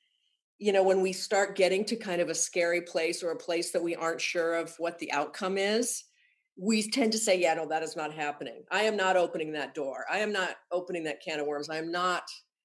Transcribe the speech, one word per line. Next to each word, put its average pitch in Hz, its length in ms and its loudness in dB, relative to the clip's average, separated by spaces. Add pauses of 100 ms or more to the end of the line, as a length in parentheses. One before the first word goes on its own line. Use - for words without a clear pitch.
(580)
you 208 120 2
know, 196 120 8
when 190 180 6
we 185 140 2
start 196 420 0
getting 190 300 4
to 233 100 -2
kind 185 240 -2
of 175 80 2
a 160 60 -2
scary 170 480 0
place 165 400 -2
or 175 80 -2
a 160 60 -4
place 170 340 -2
that 175 120 0
we 170 120 -2
aren't 165 260 -2
sure 165 360 0
of 165 220 -4
what 170 200 -4
the 151 140 -8
outcome 151 440 -2
is, 214 480 0 (540)
we 214 320 2
tend 226 220 2
to 220 60 -2
say, 190 220 2
"Yeah, 165 140 4
no, 160 140 -2
that 160 140 -2
is 156 140 -6
not 151 160 -4
happening. 147 580 -8
I 190 120 2
am 214 140 0
not 185 200 4
opening 165 360 0
that 143 220 -6
door. 123 360 -6
I 175 80 0
am 214 140 -2
not 185 240 -2 (140)
opening 180 340 -2
that 151 180 -6
can 156 180 -4
of 147 60 -2
worms. 147 240 -4
I 156 80 -4
am 165 120 -4
not." 175 340 0 (400)